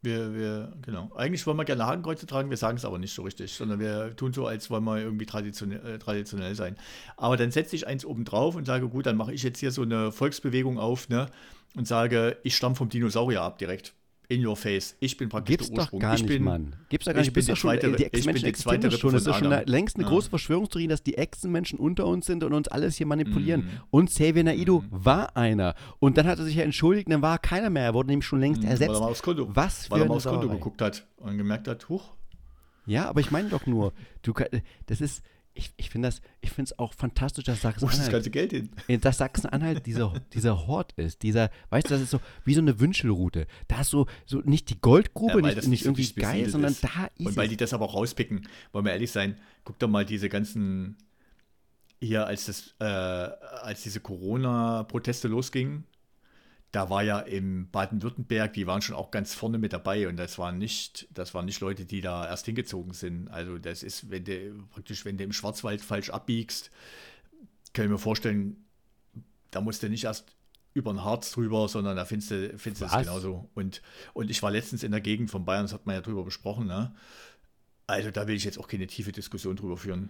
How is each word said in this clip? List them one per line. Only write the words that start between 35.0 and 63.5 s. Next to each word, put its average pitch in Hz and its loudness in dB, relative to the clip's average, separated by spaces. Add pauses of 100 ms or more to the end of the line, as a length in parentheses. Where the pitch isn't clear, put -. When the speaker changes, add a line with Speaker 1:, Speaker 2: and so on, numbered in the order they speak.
Speaker 2:
ist, - -6 (340)
ich, - -6
ich - -4
find 117 -2
das, 123 -2 (200)
ich - 0
find's - -6
auch 117 -4
fantastisch, 131 -2
dass 120 0
Speaker 1:
Wo 117 2
ist 107 0
das - -6
Speaker 2:
Sachsen-Anhalt 131 4
Speaker 1:
ganze 110 0
Geld 151 0
hin? 120 -4 (180)
Speaker 2:
äh, 123 4
dass 131 4
Sachsen-Anhalt 147 -2
dieser, 113 0
<laughs> 123 -8
dieser 104 2
Hort 160 -2
ist, - -4
dieser, 110 4 (220)
weißt 135 2
du, 143 2
das 135 2
ist 127 -4
so 135 2 (260)
wie 135 6
so 160 8
eine 131 6
Wünschelroute. 92 2 (220)
Da 120 2
ist - 2
so, 143 4 (200)
so 139 -2
nicht 147 4
die 117 -4
Goldgrube, 190 8
Speaker 1:
Ja, - 2
weil 185 8
Speaker 2:
nicht, 104 4
Speaker 1:
das 131 0
Speaker 2:
nicht - 6
Speaker 1:
nicht 120 4
Speaker 2:
irgendwie 135 2
Speaker 1:
besiedelt 107 0
Speaker 2:
geil, 202 2
sondern - 2
Speaker 1:
ist. - -2
Speaker 2:
da 135 0 (280)
ist 170 -4
Speaker 1:
Und 101 0
weil 104 2
Speaker 2:
es. 110 0
Speaker 1:
die 110 -4
das 113 0
aber 110 0
auch 98 -4
rauspicken, 107 -2 (240)
wollen 101 -2
wir 98 2
ehrlich 110 -2
sein, 101 0 (260)
guck - -14
doch 123 0
mal 101 4
diese 101 -2
ganzen, 101 -2 (1040)
hier, 110 0
als 101 -6
das, - -10
äh, 110 -4
als 95 -4
diese 101 -8
Corona-Proteste 117 -2
losgingen, 131 -4 (880)
da 95 -2
war 98 2
ja 104 0
in 95 -4
Baden-Württemberg, 107 -2
die 98 -2
waren 98 0
schon - -6
auch - -8
ganz 101 -4
vorne 113 -4
mit 107 -2
dabei 98 -2
und 87 -4
das 87 -8
waren 90 -4
nicht, - -8
das - -10
waren 87 -6
nicht 95 -6
Leute, 95 -6
die 98 -8
da 87 -4
erst 87 -8
hingezogen 104 -6
sind. 87 -8
Also 87 -10